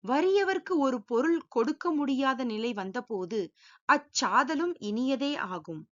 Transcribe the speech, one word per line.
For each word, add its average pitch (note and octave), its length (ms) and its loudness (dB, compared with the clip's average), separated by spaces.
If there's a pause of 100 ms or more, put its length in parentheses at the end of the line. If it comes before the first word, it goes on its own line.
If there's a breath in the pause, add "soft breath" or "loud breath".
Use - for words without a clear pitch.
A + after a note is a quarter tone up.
வறியவர்க்கு F#4+ 680 2
ஒரு C4 260 2
பொருள் D4 440 2
கொடுக்க D4 420 0
முடியாத C4+ 540 0
நிலை A3+ 280 -2
வந்தபோது G3 800 -6 (400 soft breath)
அச்சாதலும் C#4+ 840 0
இனியதே C4 580 -2
ஆகும். E3 600 -8